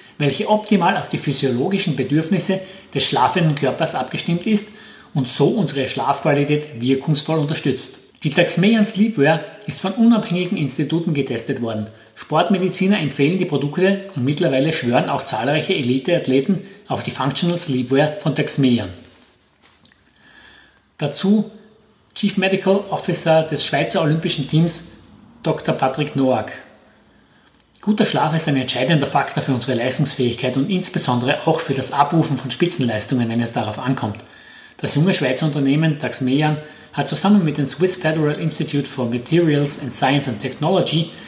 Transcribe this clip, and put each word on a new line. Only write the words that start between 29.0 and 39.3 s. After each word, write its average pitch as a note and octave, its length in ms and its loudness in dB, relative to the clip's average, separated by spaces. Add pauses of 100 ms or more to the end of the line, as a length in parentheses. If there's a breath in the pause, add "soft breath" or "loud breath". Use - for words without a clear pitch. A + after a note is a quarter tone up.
Faktor C#3 380 -2
für C#3 100 0
unsere A#2+ 240 -2
Leistungsfähigkeit B2+ 800 -2
und C3+ 140 0
insbesondere C3+ 760 -2
auch D#3+ 140 2
für - 160 -4
das C3 160 -4
Abrufen C#3+ 440 2
von B2 140 -8
Spitzenleistungen, A#2+ 800 -2
wenn A#2 120 0
es A#2 120 -4
darauf A2 240 -4
ankommt. B2 400 -4 (600 loud breath)
Das - 180 -6
junge F3 180 4
Schweizer C3 320 0
Unternehmen D3 540 2
Taxmean C#3 580 0 (360 loud breath)
hat C#3+ 160 -4
zusammen G3 360 4
mit D3 140 0
dem C3+ 80 0
Swiss F3+ 280 0
Federal D#3 440 0
Institute D#3 460 -2
for A#2+ 220 -4
Materials C#3+ 720 2